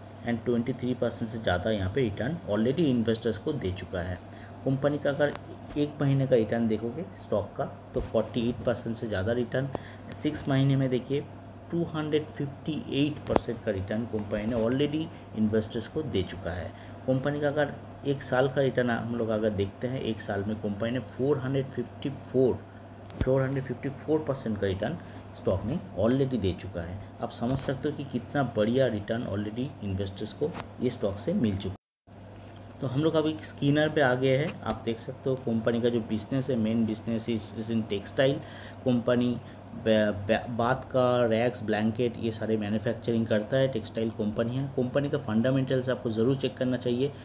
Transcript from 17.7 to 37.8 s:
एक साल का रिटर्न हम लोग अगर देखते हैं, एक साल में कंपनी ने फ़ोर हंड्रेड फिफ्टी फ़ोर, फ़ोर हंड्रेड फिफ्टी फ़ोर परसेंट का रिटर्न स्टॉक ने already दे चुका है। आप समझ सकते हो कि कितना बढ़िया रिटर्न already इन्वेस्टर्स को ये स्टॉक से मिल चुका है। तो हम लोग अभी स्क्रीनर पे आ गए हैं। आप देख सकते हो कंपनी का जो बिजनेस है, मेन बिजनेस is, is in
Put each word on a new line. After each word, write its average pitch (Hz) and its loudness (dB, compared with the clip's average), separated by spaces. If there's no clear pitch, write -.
एक 139 0
साल 131 4
का 139 0
रिटर्न 123 4
हम 117 -2
लोग 113 0
अगर 110 2
देखते 98 -2
हैं, 131 -4
एक 110 -2
साल 101 -2
में 107 -2
कंपनी 107 -2
ने 127 -2
फ़ोर 127 0
हंड्रेड 131 0
फिफ्टी - -6
फ़ोर, 127 2
फ़ोर 135 4
हंड्रेड 135 0
फिफ्टी 127 -6
फ़ोर 151 0
परसेंट 113 -2
का 101 2
रिटर्न 98 0
स्टॉक 95 0
ने 139 0
already 131 4
दे 92 2
चुका 87 -6
है। 85 -8
आप 113 -4
समझ 127 0
सकते 135 -2
हो 147 -2
कि 147 -6
कितना 139 -2
बढ़िया 117 4
रिटर्न 113 -2
already 104 -2
इन्वेस्टर्स 98 -2
को 156 -2
ये 120 2
स्टॉक 98 -2
से - -2
मिल 110 2
चुका 98 -4
है। 98 -10
तो 139 -2
हम 131 0
लोग 160 4
अभी 156 4
स्क्रीनर 147 4
पे 151 2
आ 127 6
गए 131 4
हैं। 156 0
आप 110 -4
देख 117 -2
सकते - -4
हो 131 2
कंपनी 117 0
का 123 6
जो 117 2
बिजनेस 131 -2
है, 127 2
मेन 113 2
बिजनेस 110 -2
is, 113 -4
is 113 -6
in 113 2